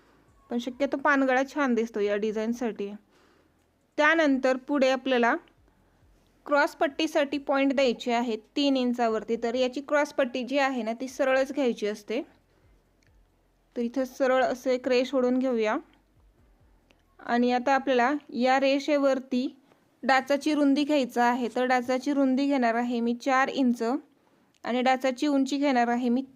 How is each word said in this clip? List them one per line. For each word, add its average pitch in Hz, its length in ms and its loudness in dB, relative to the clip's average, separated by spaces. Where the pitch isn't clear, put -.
पण 240 80 -4
शक्यतो 269 400 -4
पानगळा 269 480 2
छान 269 280 -2
दिसतो 226 260 -2
या 202 160 0
डिझाईनसाठी. 214 760 -4
त्यानंतर 294 600 2
पुढे 269 320 0
आपल्याला 262 440 2
क्रॉस 294 300 2
पट्टीसाठी 302 640 -2
पॉइंट 277 340 0
द्यायचे 247 380 0
आहेत 233 260 -2
तीन 277 200 2
इंचावरती. 233 600 -2
तर 233 200 -4
याची 254 240 -2
क्रॉस 294 320 -2
पट्टी 254 320 -2
जी 262 160 -2
आहे 269 220 -2
ना, 220 100 -4
ती 254 160 -8
सरळच 269 440 0
घ्यायची 247 340 -2
असते. 214 360 -6
तर 247 40 -4
इथं 240 260 -4
सरळ 254 380 0
असं 254 260 -2
एक 254 180 -2
रेष 254 260 0
ओढून 254 240 2
घेऊया 240 400 0
आणि 240 320 0
आता 247 220 0
आपल्याला 262 380 2
या 254 260 2
रेषेवरती 269 880 0
डाचाची 269 520 0
रुंदी 285 300 4
घ्यायचं 269 380 0
आहे. 240 340 0
तर 247 100 2
डाचाची 254 460 0
रुंदी 277 340 2
घेणार 269 280 2
आहे 240 260 -2
मी 233 160 0
चार 262 320 0
इंच 240 340 0
आणि - 1000 -6
डाचाची 262 440 0
उंची 277 300 0
घेणार 262 320 2
आहे 240 200 -2
मी 240 140 0